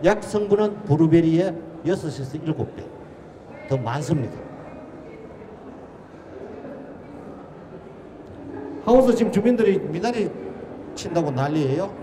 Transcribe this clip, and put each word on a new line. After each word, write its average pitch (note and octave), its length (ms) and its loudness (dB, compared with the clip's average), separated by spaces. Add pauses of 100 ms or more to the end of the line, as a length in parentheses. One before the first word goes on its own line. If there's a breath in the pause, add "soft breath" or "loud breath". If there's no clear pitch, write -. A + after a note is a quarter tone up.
약 G#3 200 6
성분은 G#3 600 2
브루베리의 E3 720 6 (300)
여섯에서 D3+ 580 -2
일곱 C#3 320 -2
배 - 80 -12 (880)
더 C3+ 80 2
많습니다. B2 580 0 (4000)
하우스 A#3+ 320 8
지금 G#3+ 160 2
주민들이 G#3+ 480 4
미나리 G3 500 0 (680)
친다고 E3+ 360 0
난리예요. D3 580 0 (140)